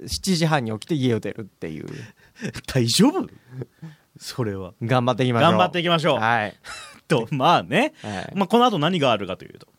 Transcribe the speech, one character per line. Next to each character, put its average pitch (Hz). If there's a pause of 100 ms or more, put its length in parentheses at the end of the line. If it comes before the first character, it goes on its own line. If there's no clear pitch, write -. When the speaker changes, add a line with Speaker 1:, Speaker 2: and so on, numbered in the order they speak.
Speaker 1:
七 -
時 165
半 156
に 110
起 107
き -
て 175
家 127
を 107
出 98
る -
っ -
て -
い 78
う。 - (800)
Speaker 2:
大 120
丈 202
夫？ 370 (920)
そ -
れ 101
は。 92
Speaker 1:
頑 120
張 127
っ -
て 127
い 123
き 120
ま 117
し -
ょ 160
う。 175
Speaker 2:
頑 180
張 180
っ 180
て 175
い 165
き 175
ま 165
し 143
ょ 143
う。 110
Speaker 1:
は 110
い。 - (240)
Speaker 2:
<laughs> -
と、 117
ま 151
あ 101
ね。 139
Speaker 1:
は 98
い。 -
Speaker 2:
ま 190
あ、 -
こ 233
の 240
後 214
何 170
が 135
あ 107
る 98
か 90
と -
い -
う -
と。 - (120)